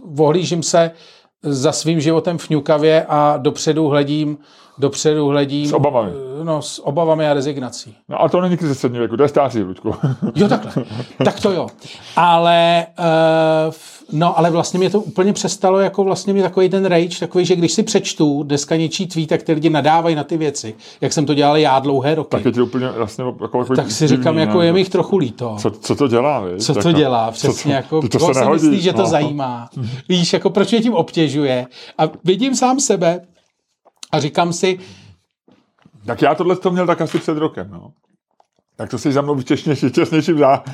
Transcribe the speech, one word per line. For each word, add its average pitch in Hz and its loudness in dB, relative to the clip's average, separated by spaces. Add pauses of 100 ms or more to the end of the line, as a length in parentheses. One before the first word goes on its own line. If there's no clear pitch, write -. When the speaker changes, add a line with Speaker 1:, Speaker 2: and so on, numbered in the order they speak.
(180)
Speaker 1:
eh, 156 0
ohlížím 156 2
se 165 2 (520)
za 143 0
svým 160 -2
životem 160 0
fňukavě 156 2
a 147 2
dopředu 147 0
hledím, 147 0 (400)
dopředu 147 0
hledím, 143 0
Speaker 2:
S - 0
obavami. 131 0 (300)
Speaker 1:
eh, - -8
no, 156 -2
s - -14
obavami 156 0
a 147 2
rezignací. 127 -6 (140)
Speaker 2:
No, - -4
a 160 4
to 180 2
není 180 0
krize 147 -2
středního 120 -4
věku, 117 -2
to 139 4
je 143 4
stáří, 127 0
Luďku. 92 -6 (200)
<laughs> - -6
Speaker 1:
Jo, 190 4
takhle. 208 -2 (420)
Tak - 0
to 208 0
jo. 151 -4 (480)
Ale, 170 4 (140)
eh, 160 4
f-, - -14 (120)
no, 165 2
ale 170 4
vlastně 170 0
mě 185 2
to 202 0
úplně 190 0
přestalo, 190 0
jako 190 0
vlastně 190 -2
mě 196 2
takovej 185 2
ten 190 0
rage, 175 0
takovej, 175 -2
že 185 2
když 170 0
si 220 0
přečtu 147 0
dneska 143 -2
něčí 165 -4
tweet, 160 -6
tak 170 0
ty 165 -2
lidi 156 0
nadávají 156 2
na 143 -4
ty 170 -4
věci, 139 -6 (260)
jak 131 -2
jsem 151 0
to 147 0
dělal 143 4
já 135 4
dlouhé 139 0
roky. 151 -6
Speaker 2:
Tak 107 -2
je 123 4
ti 117 0
úplně 127 -2
vlastně 117 -6 (180)
jako, 120 -4
jako 123 -2
Speaker 1:
Tak 127 -2
si 156 -2
Speaker 2:
divný, 131 4
Speaker 1:
říkám, 143 0
Speaker 2:
ne? - 2
Speaker 1:
jako 190 2
je 170 4
mi 190 2
jich 185 0
trochu 180 0
líto. 117 -4
Speaker 2:
Co, 107 0
co - -4
to 143 2
dělá, 123 2
viď? 92 -6
Speaker 1:
Co 151 0
to 104 0
Speaker 2:
Jako, 170 2
Speaker 1:
dělá, 127 2
Speaker 2:
co - -4
to, 123 2
Speaker 1:
přesně, 143 -4
jako, 143 -2
Speaker 2:
to 113 0
Speaker 1:
koho 165 2
Speaker 2:
se 131 0
Speaker 1:
si 120 2
Speaker 2:
nehodí, 156 2
Speaker 1:
myslí, 175 2
že 175 0
to - 0
Speaker 2:
no. 170 0
Speaker 1:
zajímá? 147 -4 (400)
Víš, 175 0
jako, 190 0
proč 190 0
mě 226 2
tím 233 0
obtěžuje? 143 -2 (300)
A 160 0 (200)
vidím 202 0
sám 262 2
sebe 180 0 (880)
a 156 0
říkám 170 -2
si, 185 -2 (1300)
Speaker 2:
Tak 117 -6
já 151 4
tohle 180 0
to 185 -2
měl 180 0
tak 170 0
asi 156 -2
před 156 -4
rokem, 151 -6
no. 92 -20 (840)
Tak 110 -10
to 123 -6
si 143 -2
za 139 2
mnou 143 -2
v 127 -4
těsnější-, 143 0
těsnějším 160 0
zá-, 139 4 (100)